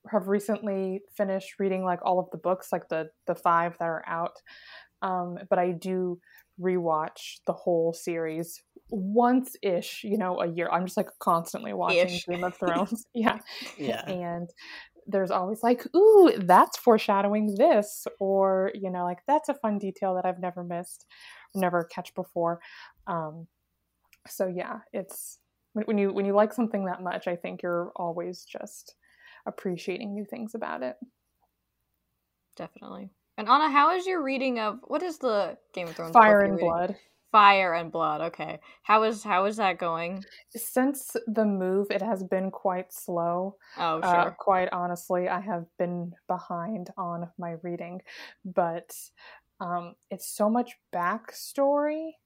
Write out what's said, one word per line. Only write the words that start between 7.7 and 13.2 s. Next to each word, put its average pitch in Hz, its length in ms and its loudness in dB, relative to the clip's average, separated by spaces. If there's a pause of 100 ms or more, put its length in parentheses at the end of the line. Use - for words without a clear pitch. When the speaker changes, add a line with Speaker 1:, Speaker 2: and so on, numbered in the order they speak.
Speaker 1:
series 165 720 -6 (260)
once-ish, 220 1120 0
you 196 140 -2
know, 185 240 -2
a 170 60 0
year. 170 240 -4
I'm 175 140 0
just, 180 120 -6
like, 196 120 -2 (100)
constantly 202 540 -2
watching 175 420 0
Speaker 2:
Ish. 170 120 -8
Speaker 1:
Game 175 160 -4
of 180 140 -4
Thrones. 185 520 -2
<laughs> - 40 -20
Yeah. 226 260 0 (380)